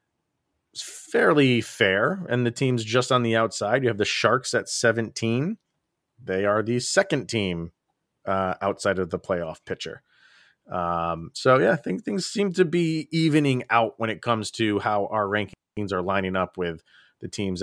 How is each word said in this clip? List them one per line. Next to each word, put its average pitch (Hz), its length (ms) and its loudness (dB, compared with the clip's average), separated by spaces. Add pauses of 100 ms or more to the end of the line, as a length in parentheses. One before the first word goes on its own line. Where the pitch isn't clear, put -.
(760)
is - 80 -12
fairly 147 800 2
fair, 117 680 2
and 123 160 2
the 120 60 2
teams 123 320 0
just 120 280 0
on 127 120 4
the 113 120 2
outside, 113 480 0
you 123 60 2
have 107 80 -2
the 104 60 0
Sharks 117 500 0
at 107 140 -2
seventeen. 117 920 0 (640)
They 98 240 -2
are 104 160 2
the 120 200 -2
second 160 460 0
team, 90 440 -2 (540)
uh, 95 360 -2
outside 98 380 -2
of 90 100 -2
the 87 100 -4
playoff 85 460 -6
picture. - 360 -10 (680)
Um, 85 640 -4
so, 131 260 4
yeah, 185 120 4
I 175 60 2
think - 260 -6
things 196 220 -4
seem 202 280 -2
to 185 120 4
be 160 460 -2
evening 151 580 2
out 113 280 2
when 110 120 -2
it 98 120 -6
comes 110 300 -2
to 107 280 0
how 104 260 0
our 107 220 -2
rankings 101 640 -4
are 90 80 0
lining 95 340 -2
up 92 220 -2
with 85 260 -4 (380)
the 90 80 -12
teams 92 340 -4